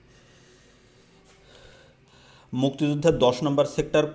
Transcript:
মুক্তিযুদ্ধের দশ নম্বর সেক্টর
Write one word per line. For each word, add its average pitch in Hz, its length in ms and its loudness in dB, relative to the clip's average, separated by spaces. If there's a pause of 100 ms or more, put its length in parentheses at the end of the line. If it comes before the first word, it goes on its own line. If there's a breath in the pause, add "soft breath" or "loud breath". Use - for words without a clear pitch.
(2500 soft breath)
মুক্তিযুদ্ধের 147 680 0
দশ 123 240 2
নম্বর 139 220 0
সেক্টর 151 500 0